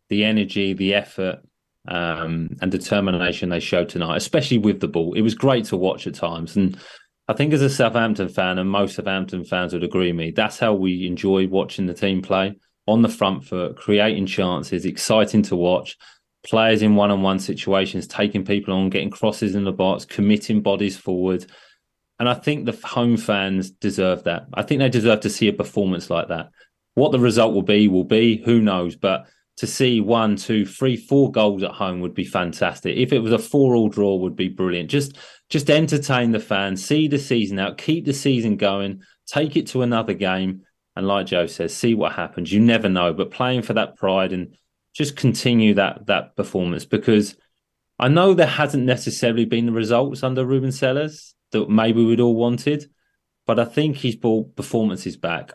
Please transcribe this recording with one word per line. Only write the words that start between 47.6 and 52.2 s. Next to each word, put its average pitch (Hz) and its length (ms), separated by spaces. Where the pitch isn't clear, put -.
I 127 100
know 175 240
there 170 140
hasn't 139 380
necessarily 117 600
been 117 220
the 113 60
results 117 500
under 131 240
Ruben 131 240
Sellés 139 640
that 110 180
maybe 113 340
we'd 113 180